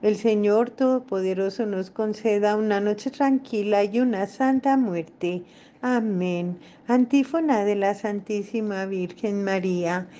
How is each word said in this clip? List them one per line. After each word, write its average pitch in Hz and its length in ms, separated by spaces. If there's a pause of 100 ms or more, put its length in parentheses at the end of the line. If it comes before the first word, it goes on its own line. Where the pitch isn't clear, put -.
El 208 120
Señor 214 540
Todopoderoso 196 960
nos 190 240
conceda 208 680
una 214 240
noche 208 300
tranquila 233 720
y 208 160
una 214 280
santa 269 500
muerte. 175 680 (380)
Amén. 180 760 (280)
Antífona 254 800
de 208 100
la 196 200
Santísima 208 880
Virgen 196 580
María, 180 640 (120)